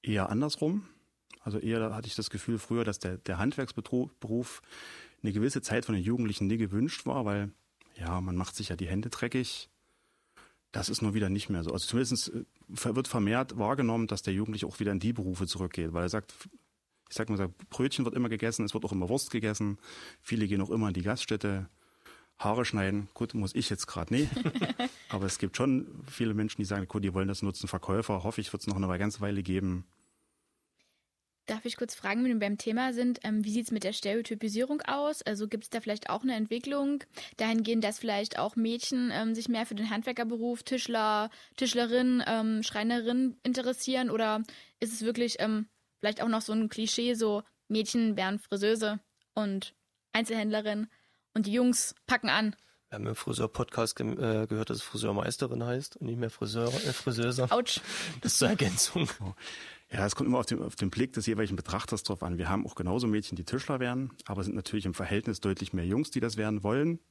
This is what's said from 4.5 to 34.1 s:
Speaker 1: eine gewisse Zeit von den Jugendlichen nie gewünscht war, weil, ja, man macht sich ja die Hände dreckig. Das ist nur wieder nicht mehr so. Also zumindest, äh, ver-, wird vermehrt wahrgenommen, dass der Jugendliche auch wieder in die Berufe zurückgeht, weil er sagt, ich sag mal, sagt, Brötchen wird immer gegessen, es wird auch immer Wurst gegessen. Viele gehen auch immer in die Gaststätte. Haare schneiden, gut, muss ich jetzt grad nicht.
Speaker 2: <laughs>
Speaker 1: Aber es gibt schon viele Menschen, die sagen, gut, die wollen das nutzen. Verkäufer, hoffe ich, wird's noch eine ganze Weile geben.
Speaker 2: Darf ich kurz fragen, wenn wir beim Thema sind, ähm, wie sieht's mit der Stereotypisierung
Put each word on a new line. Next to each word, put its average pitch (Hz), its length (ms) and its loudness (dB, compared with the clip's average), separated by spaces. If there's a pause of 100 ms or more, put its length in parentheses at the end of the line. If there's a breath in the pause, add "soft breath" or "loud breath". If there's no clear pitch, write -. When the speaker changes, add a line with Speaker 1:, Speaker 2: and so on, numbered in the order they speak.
Speaker 1:
eine 104 100 0
gewisse 107 300 2
Zeit 113 240 0
von 113 80 0
den 92 100 2
Jugendlichen 107 420 0
nie 110 120 2
gewünscht 110 480 0
war, 131 180 0
weil, 101 280 0 (420)
ja, 90 260 -2
man 92 160 -2
macht 92 180 -2
sich - 140 -6
ja 90 80 -2
die 90 120 -4
Hände 101 200 0
dreckig. - 600 -2 (1000 soft breath)
Das 107 200 -2
ist 107 100 -2
nur 104 140 2
wieder 101 160 2
nicht 101 180 -2
mehr 87 160 0
so. 78 80 -2
Also - 140 -2
zumindest, 120 480 0
äh, 117 100 -4 (300)
ver-, 113 220 0
wird 131 120 0
vermehrt 117 480 2
wahrgenommen, 113 520 2
dass 98 120 -2
der 98 140 -2
Jugendliche 104 320 -2
auch - 120 -8
wieder 101 140 0
in 95 80 0
die 113 140 2
Berufe 92 320 -2
zurückgeht, 85 480 -4
weil 85 80 0
er 90 80 0
sagt, 107 240 -4 (760)
ich - 80 -10
sag 113 140 -2
mal, 104 80 2
sagt, 92 320 -4
Brötchen 135 340 0
wird 113 100 -2
immer 123 140 2
gegessen, 113 380 0
es - 80 -6
wird 110 100 -2
auch - 80 -2
immer 90 160 0
Wurst 131 220 0
gegessen. 107 480 0 (420 loud breath)
Viele 110 260 0
gehen 98 140 2
auch 95 100 0
immer 107 180 2
in 90 60 0
die 90 80 0
Gaststätte. 104 680 -2 (680 loud breath)
Haare 113 280 0
schneiden, 101 500 2
gut, - 200 -2
muss 101 200 0
ich 110 160 0
jetzt - 160 -2
grad 85 240 -4
nicht. 135 180 4
Speaker 2:
<laughs> - 800 -2
Speaker 1:
Aber - 160 -2
es - 140 0
gibt - 180 -2
schon 131 540 2
viele 113 240 0
Menschen, 107 260 0
die 104 40 2
sagen, 98 240 -2
gut, 104 160 -2
die 92 100 2
wollen 95 140 2
das 98 140 -2
nutzen. 98 260 -2
Verkäufer, 95 560 0
hoffe 110 160 -2
ich, - 120 -4
wird's - 140 -6
noch 101 80 0
eine 92 240 0
ganze 101 220 -2
Weile 101 240 0
geben. 92 420 0 (1600)
Speaker 2:
Darf 220 180 -4
ich 233 120 -4
kurz 233 180 -4
fragen, 208 300 0
wenn 254 80 4
wir 226 80 4
beim 208 180 0
Thema 247 340 0
sind, 247 300 2
ähm, 214 220 0
wie 208 80 -2
sieht's 226 180 0
mit 208 140 0
der 196 80 0
Stereotypisierung 226 880 0